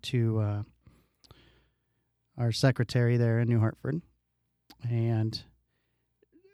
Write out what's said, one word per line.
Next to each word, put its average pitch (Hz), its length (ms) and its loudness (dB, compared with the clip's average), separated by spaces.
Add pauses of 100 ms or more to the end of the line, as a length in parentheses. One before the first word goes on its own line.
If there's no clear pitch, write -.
to, 113 360 0
uh, 104 240 -2 (1700)
our 120 140 -2
secretary 123 680 2
there 117 220 2
in 117 80 0
New 117 120 2
Hartford, 131 420 -2 (880)
and 113 520 -2 (1120)